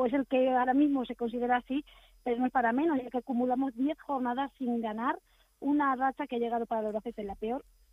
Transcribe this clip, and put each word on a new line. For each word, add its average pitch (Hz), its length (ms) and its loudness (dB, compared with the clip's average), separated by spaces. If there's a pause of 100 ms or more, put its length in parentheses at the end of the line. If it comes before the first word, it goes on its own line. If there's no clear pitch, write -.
o 254 40 4
es 233 80 2
el 277 140 0
que 262 220 4
ahora 254 240 4
mismo 277 320 4
se 240 100 -8
considera 240 420 0
así, 262 280 -4 (380)
pero 240 140 0
no 254 80 0
es 254 60 -2
para 233 220 2
menos, 285 280 2
ya 247 80 -12
que 254 100 -2
acumulamos 254 540 0
diez 269 280 0
jornadas 254 560 -2
sin 240 240 -2
ganar, 226 360 -4 (440)
una 277 340 2
racha 262 320 -2
que 254 80 -6
ha 233 40 -2
llegado 233 260 -2
para 226 160 -2
el 214 60 -4
Albacete 214 340 -6
en 208 60 -6
la 190 80 -8
peor, 240 280 -4 (300)